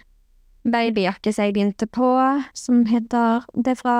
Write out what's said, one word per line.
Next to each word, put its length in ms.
babyjakke 680
som 100
jeg 100
begynte 380
på, 520
som 300
heter, 580
det 200
er 20
fra 240